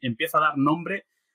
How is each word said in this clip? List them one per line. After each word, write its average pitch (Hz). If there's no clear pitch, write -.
empieza 131
a 151
dar 147
nombre 165